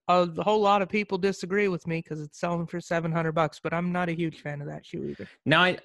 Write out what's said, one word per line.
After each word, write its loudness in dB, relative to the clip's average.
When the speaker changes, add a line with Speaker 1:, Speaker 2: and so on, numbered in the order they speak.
Speaker 1:
a 2
whole 4
lot 4
of 0
people -2
disagree 0
with -4
me -2
'cause -10
it's -14
selling -2
for -8
seven -2
hundred 0
bucks, 0
but -4
I'm -2
not -2
a -2
huge -4
fan -8
of -10
that -12
shoe -8
either. -10
Speaker 2:
Now, 6
I, 2